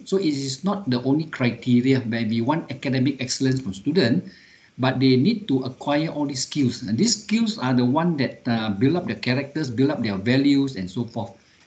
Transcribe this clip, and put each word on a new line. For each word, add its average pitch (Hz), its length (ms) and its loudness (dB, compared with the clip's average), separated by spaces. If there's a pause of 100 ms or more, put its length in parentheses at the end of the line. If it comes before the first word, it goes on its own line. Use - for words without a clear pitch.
So - 120 -2
it 160 160 2
is 135 320 -6
not 196 240 -2
the 123 140 0
only 143 220 2
criteria 127 760 2
where 117 240 -4
we 113 160 0
want 143 300 -2
academic 135 500 -2
excellence 127 400 0
from 98 140 -8
student, 151 500 2 (540)
but 127 220 0
they 131 160 6
need 202 320 2
to 135 160 2
acquire 147 440 -2
all 147 180 -4
these 131 160 -6
skills. 135 400 -2
And 104 140 -2
these 220 260 2
skills 220 360 0
are 127 160 0
the 123 100 4
one 156 320 2
that, 131 300 -2
uh, 113 240 0
build 127 260 2
up 180 100 -4
their 107 140 -4
characters, 135 500 -2
build 127 200 2
up 143 120 -2
their 104 140 -2
values, 135 600 2
and 92 140 -6
so 120 140 -4
forth. 110 280 -8 (340)